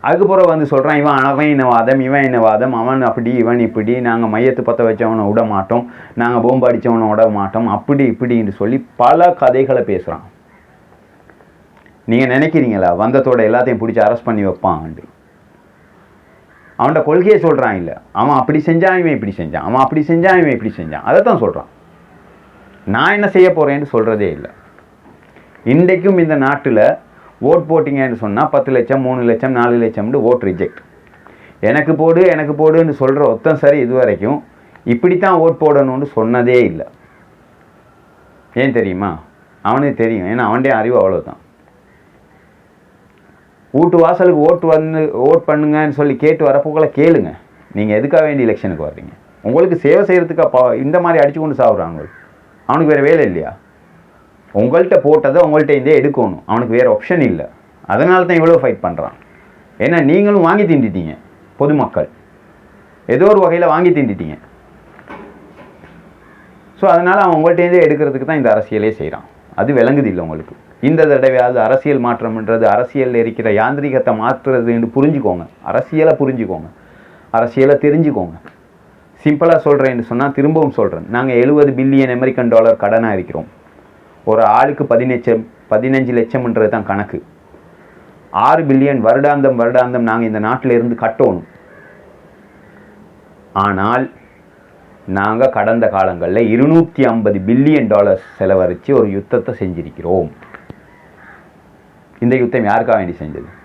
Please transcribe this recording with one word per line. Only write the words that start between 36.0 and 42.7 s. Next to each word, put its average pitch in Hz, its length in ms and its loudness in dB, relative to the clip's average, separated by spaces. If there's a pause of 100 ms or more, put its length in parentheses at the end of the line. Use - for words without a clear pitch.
சொன்னதே 120 480 0
இல்ல. 82 180 -4 (1700)
ஏன் 127 240 0
தெரியுமா? 95 340 -4 (520)
அவனுக்கு 135 400 0
தெரியும், 107 280 -2
ஏன்னா 120 180 -2
அவன்டே 127 240 0
அறிவு 117 260 0
அவ்வளவுதான். 95 400 -2 (2250)